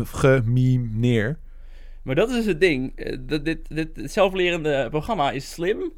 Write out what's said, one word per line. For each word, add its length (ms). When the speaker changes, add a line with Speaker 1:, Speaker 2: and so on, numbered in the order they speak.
Speaker 1:
Gememe 840
Neer. 480
Speaker 2:
Maar 120
dat 140
is 60
dus 100
het 140
ding. 360
Eh, 260
dat 240
dit, 140
dit 140
zelflerende 840
programma 420
is 200
slim 460